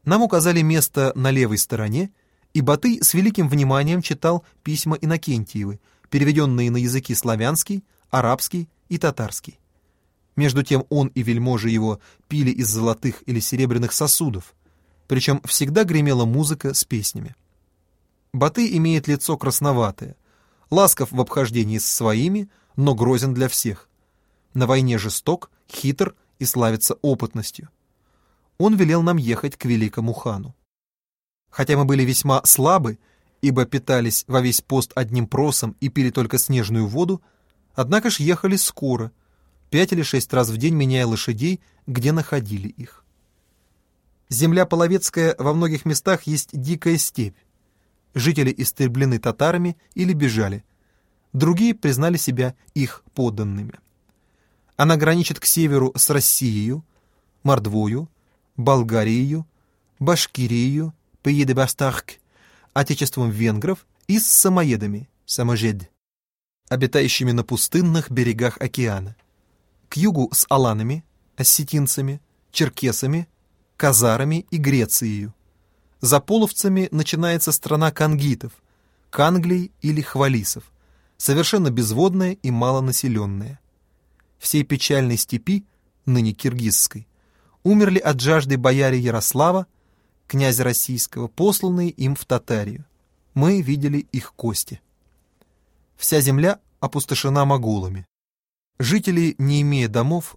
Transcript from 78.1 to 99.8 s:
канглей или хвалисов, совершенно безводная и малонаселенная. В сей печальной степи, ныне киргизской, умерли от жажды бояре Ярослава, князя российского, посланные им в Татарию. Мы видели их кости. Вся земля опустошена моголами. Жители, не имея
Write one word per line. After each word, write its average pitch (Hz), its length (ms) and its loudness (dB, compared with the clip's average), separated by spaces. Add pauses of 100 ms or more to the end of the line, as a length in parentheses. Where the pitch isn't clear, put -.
канглей 175 600 2 (100)
или 151 180 0
хвалисов, 135 640 -2 (520)
совершенно 160 540 0
безводная 165 640 0
и 131 180 -6
малонаселенная. 120 1120 -2 (800)
В - 80 -8
сей 151 160 2
печальной 135 540 0
степи, 180 480 -2 (400)
ныне 120 280 2
киргизской, 113 760 -2 (540)
умерли 196 360 4
от 147 220 0
жажды 139 380 2
бояре 131 400 2
Ярослава, 127 680 0 (600)
князя 131 380 0
российского, 120 640 -4
посланные 180 600 0
им 135 260 -2
в - 120 -10
Татарию. 113 580 -4 (480)
Мы 175 300 2
видели 143 360 -2 (140)
их - 220 -8
кости. - 480 -6 (1120)
Вся - 240 0
земля 143 400 2 (200)
опустошена 139 680 -2
моголами. 104 600 -2 (720)
Жители, 170 600 0
не 143 240 2
имея 143 260 2